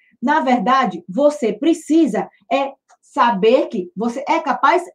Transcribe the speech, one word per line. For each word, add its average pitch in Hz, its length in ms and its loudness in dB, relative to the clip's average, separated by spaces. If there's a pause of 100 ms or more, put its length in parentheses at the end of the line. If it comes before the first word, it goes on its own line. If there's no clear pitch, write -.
(220)
Na 294 180 0
verdade, 247 680 0
você 247 460 0
precisa 311 760 0 (220)
é 269 220 -2 (280)
saber 233 640 2
que 185 280 -8
você 233 320 -6
é 320 120 0
capaz? 311 440 0 (120)